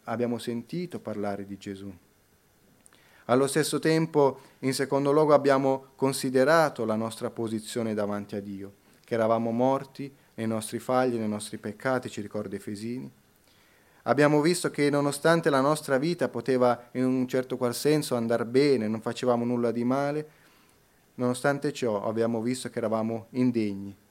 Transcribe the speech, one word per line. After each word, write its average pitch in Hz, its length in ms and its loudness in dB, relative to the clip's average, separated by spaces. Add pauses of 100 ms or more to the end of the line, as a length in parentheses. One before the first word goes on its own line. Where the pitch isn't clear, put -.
abbiamo 117 320 -2
sentito 120 640 -8
parlare 101 460 -6
di 101 120 -12
Gesù. 98 340 -12 (1300)
Allo 131 220 4
stesso 143 320 -2
tempo, 160 600 2 (200)
in 131 140 -2
secondo 139 380 0
luogo, 151 220 6
abbiamo 135 640 4
considerato 135 880 2
la 110 100 0
nostra 113 340 -4
posizione 113 640 -4
davanti 104 420 -4
a 101 60 -6
Dio, 98 320 -12 (300)
che - 100 -6
eravamo 113 380 2
morti 135 600 -2 (220)
nei 113 140 -6
nostri 110 320 -4
falli, 127 380 0
nei 110 100 -2
nostri 107 300 -6
peccati, 123 520 -4
ci 110 120 -8
ricorda 101 340 -8
Efesini. 113 540 -10 (920)
Abbiamo 147 380 6
visto 165 280 0
che 143 200 2
nonostante 143 600 2
la 139 120 4
nostra 143 360 2
vita 151 320 0
poteva 123 640 2
in 127 140 -2
un 127 220 0
certo 127 300 -2
qual 120 160 -2
senso 147 420 0
andar 117 300 0
bene, 127 420 4
non 110 140 -4
facevamo 120 440 0
nulla 120 260 0
di 117 120 -2
male, 143 460 -2 (840)
nonostante 139 580 0
ciò 107 300 -2
abbiamo 113 380 0
visto 120 280 -4
che - 80 -10
eravamo 110 540 -2
indegni, 107 640 -2 (160)